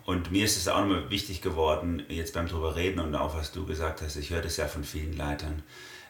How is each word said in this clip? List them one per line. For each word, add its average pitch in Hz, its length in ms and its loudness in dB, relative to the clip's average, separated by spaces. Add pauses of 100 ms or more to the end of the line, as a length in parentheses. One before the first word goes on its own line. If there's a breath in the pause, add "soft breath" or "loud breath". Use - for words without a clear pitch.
Und 87 240 0
mir 101 140 6
ist 107 120 4
es - 120 0
auch 85 120 6
nochmal 95 300 2
wichtig 98 320 -2
geworden, 82 680 2
jetzt 82 260 -4
beim 85 120 0
drüber 80 300 0
reden 87 240 2
und 78 160 0
auch 73 180 0
was 78 160 -2
du 82 160 -6
gesagt 78 360 -2
hast, 73 140 -4
ich 78 140 -6
höre 82 120 0
das - 140 -2
ja 76 120 0
von 76 160 -4
vielen 78 320 -4
Leitern, 76 480 -4 (460 loud breath)